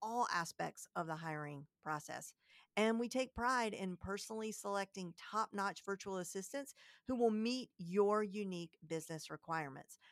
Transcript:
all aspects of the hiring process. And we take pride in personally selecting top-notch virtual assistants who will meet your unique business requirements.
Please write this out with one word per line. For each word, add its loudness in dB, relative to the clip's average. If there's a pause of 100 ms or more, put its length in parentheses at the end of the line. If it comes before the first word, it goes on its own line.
all 0
aspects -2
of -2
the -2
hiring -6 (160)
process. -4 (440)
And 6
we 0
take 0
pride 2
in -2
personally -4
selecting -2 (200)
top-notch 0
virtual -2
assistants -6 (360)
who 0
will 8
meet 0
your 6
unique -4
business -4
requirements. -4 (140)